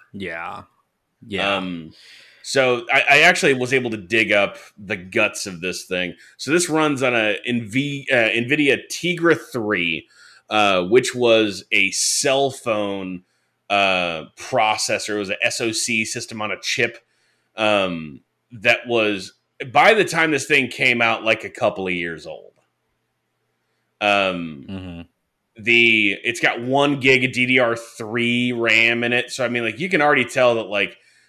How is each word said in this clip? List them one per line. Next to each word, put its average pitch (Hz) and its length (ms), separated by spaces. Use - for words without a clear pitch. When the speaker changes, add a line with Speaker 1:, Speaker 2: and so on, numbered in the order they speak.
Speaker 1:
Yeah. 95 520
Yeah. 98 300
Speaker 2:
Um, 87 380
so 123 480
I, 135 180
I 143 120
actually 175 320
was 123 200
able 123 180
to 110 60
dig 104 340
up 101 260
the 104 200
guts 101 500
of 87 140
this 90 240
thing. 90 300
So 135 140
this 165 180
runs 151 340
on 123 120
a 107 220
Nv-, 127 640
uh, 113 200
NVIDIA 123 480
Tegra 165 460
three, 92 560
uh, 101 340
which 123 320
was 113 560
a 98 200
cell 139 600
phone, 98 720
uh, 90 560
processor. 107 800
It 104 40
was 98 100
a 101 160
S 120 160
O 113 100
C 110 340
system 113 360
on 107 100
a 92 80
chip, - 400
um, 92 600
that 117 340
was, 107 460
by 165 220
the 208 100
time 165 280
this 139 140
thing 135 220
came 123 340
out, 113 220
like, 110 220
a 98 40
couple 98 380
of 92 60
years 82 340
old. 50 240
Um, 90 680
Speaker 1:
Mm-hmm. 92 340
Speaker 2:
the, 110 600
it's 117 160
got 120 220
one 135 380
gig 131 240
of 127 80
D 123 140
D 127 140
R 117 160
three 120 760
ram 117 520
in 120 100
it. 123 180
So, 127 140
I 117 40
mean, 120 140
like, 110 160
you 185 100
can 180 120
already 143 240
tell 123 300
that, 107 120
like, 101 300